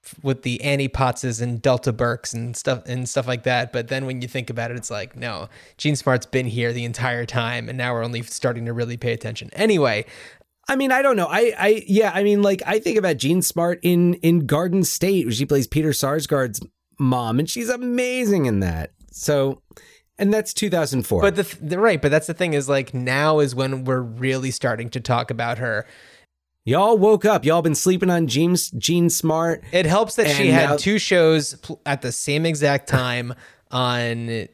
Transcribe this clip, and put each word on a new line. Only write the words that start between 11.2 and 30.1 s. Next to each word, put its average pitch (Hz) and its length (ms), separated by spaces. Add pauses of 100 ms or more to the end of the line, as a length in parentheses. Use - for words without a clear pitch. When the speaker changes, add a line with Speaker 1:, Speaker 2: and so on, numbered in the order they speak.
Speaker 2:
I, 214 300
I, 214 300
yeah, 202 260
I 190 80
mean, 202 220
like, 196 200
I 202 140
think 220 220
about 175 180
Jean 170 240
Smart 175 400
in, 175 340
in 165 300
Garden 175 380
State, 180 420
where 117 80
she 135 140
plays 139 180
Peter 156 240
Sarsgaard's 139 720 (380)
mom, 123 400
and 160 100
she's 240 200
amazing 247 760
in 107 140
that. 82 320 (200)
So, 139 520 (560)
and 202 120
that's 214 220
two 208 160
thousand 143 380
four. 90 160
Speaker 1:
But 190 140
the, 196 60
th-, - 160
the, 165 200
right, 202 200
but 143 120
that's 156 160
the 165 80
thing 175 180
is, 139 160
like, 135 240
now 135 460
is 131 160
when 131 280
we're 127 160
really 127 520
starting 117 400
to 127 80
talk 120 320
about 117 260
her. 113 300 (800)
Speaker 2:
Y'all 196 340
woke 208 260
up. 190 200
Y'all 160 180
been 156 100
sleeping 185 380
on 165 160
Jean, 160 280 (220)
Jean 170 320
Smart. 165 640
Speaker 1:
It 175 160
helps 202 300